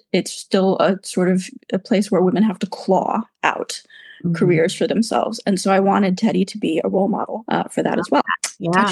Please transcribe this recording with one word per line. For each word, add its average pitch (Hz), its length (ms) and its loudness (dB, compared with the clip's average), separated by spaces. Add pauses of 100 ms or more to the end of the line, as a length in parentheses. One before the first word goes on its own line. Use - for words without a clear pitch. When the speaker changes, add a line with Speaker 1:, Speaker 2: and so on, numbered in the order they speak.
(120)
Speaker 1:
it's 180 200 -2
still 190 460 0
a 190 260 2
sort 180 260 -2
of 185 200 0 (240)
a 185 60 -2
place 202 320 0
where 180 100 2
women 185 220 2
have 220 160 0
to 185 80 -6
claw - 560 0 (200)
out - 380 -4 (420)
Speaker 2:
Mm-hmm. 175 120 0
Speaker 1:
careers 165 380 2
for - 140 -2
themselves. - 580 -2
And 190 140 2
so 196 100 -2
I 196 120 4
wanted 196 360 2
Teddy 190 280 2
to - 120 -12
be 160 240 -2
a - 60 -2
role 190 220 0
model, - 400 -6
uh, - 160 -2
for - 180 -4
that - 160 0
as - 100 -6
well. 285 120 2 (360)
Speaker 2:
Yeah. 185 340 2